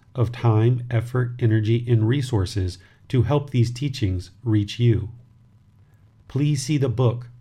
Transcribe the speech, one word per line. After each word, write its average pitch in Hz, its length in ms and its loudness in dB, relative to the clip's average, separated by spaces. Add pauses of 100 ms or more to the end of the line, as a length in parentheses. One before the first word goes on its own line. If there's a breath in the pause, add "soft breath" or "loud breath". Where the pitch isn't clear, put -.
(160)
of 123 160 0
time, 120 580 2
effort, 120 500 -2
energy, 113 480 0
and 113 200 2
resources 101 720 -2 (320 soft breath)
to 123 140 2
help 147 260 0
these 120 220 2
teachings 98 600 -4 (120)
reach 107 360 0
you. 101 300 2 (1160 soft breath)
Please 147 360 0
see 151 140 0
the 135 120 0
book 117 380 0 (140)